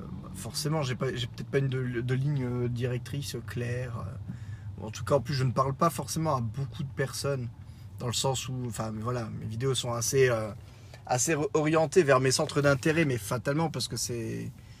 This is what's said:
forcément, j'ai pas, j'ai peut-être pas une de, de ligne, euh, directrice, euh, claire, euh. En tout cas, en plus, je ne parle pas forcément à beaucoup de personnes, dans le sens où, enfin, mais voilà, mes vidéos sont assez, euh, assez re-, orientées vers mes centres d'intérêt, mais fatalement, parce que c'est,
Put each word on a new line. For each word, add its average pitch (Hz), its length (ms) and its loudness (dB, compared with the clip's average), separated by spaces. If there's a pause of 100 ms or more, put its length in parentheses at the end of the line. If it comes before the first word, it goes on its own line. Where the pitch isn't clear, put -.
(340)
forcément, 151 480 -2
j'ai 123 140 0
pas, 127 180 0
j'ai 120 140 -2
peut-être - 220 -10
pas - 80 2
une 135 100 4
de, 127 340 -2
de 123 120 0
ligne, 131 320 2
euh, 123 240 0
directrice, 123 680 -2
euh, 120 100 -6
claire, 123 540 -4
euh. - 880 -10
En 110 40 -8
tout - 140 -8
cas, - 120 4
en 139 40 6
plus, 139 140 -2
je 131 100 2
ne 131 80 2
parle 131 240 2
pas 170 140 4
forcément 156 480 0
à 120 40 -2
beaucoup 120 400 -4
de 139 140 -6
personnes, 135 540 -2 (500)
dans 123 80 -4
le 110 60 -2
sens - 340 0
où, 127 80 -6 (100)
enfin, 113 260 -4
mais 107 100 -6
voilà, 117 280 -4 (100)
mes 107 60 -6
vidéos 120 300 0
sont 123 160 -2
assez, 127 380 4
euh, 110 200 2 (560)
assez 131 300 2
re-, 147 180 0
orientées 160 500 6
vers 135 180 8
mes 131 100 6
centres - 300 2
d'intérêt, 151 440 4
mais 131 120 2
fatalement, 143 520 0
parce 135 200 -4
que 123 80 -6
c'est, 113 520 -4 (300)